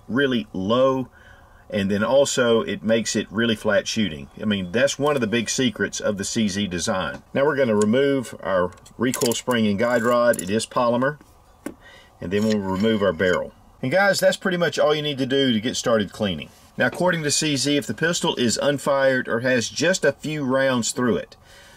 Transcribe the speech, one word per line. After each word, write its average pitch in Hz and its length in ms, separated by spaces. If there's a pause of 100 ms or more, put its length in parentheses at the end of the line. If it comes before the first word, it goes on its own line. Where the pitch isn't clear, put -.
really 123 440
low, 123 580 (600)
and 98 220
then 104 120
also 120 580
it 98 200
makes 110 340
it 101 160
really 113 240
flat 101 320
shooting. 78 420 (120)
I - 40
mean, 98 260
that's 123 260
one 143 160
of 139 80
the 113 60
big 110 200
secrets 110 520
of 104 180
the 98 80
C 113 220
Z 101 180
design. 90 560 (140)
Now 135 100
we're 151 100
gonna 127 200
remove 127 680
our 90 300 (260)
recoil 123 360
spring 113 340
and 101 100
guide 120 240
rod. 120 400
It 90 80
is 110 160
polymer. 127 540 (1000)
And 87 120
then 104 140
we'll 107 120
remove 101 460
our 95 100
barrel. 85 400 (300)
And 131 80
guys, 190 280
that's 190 180
pretty 180 200
much 170 220
all 151 160
you 151 80
need 147 160
to 131 80
do 135 260
to 107 80
get 110 160
started 110 340
cleaning. 87 380 (280)
Now, 127 100
according 175 360
to 147 80
C 147 260
Z, 143 180
if 143 120
the 127 60
pistol 165 440
is 117 180
unfired 135 720
or 113 140
has 127 260
just 160 380
a 143 80
few 151 320
rounds 131 480
through 120 240
it, - 180 (420)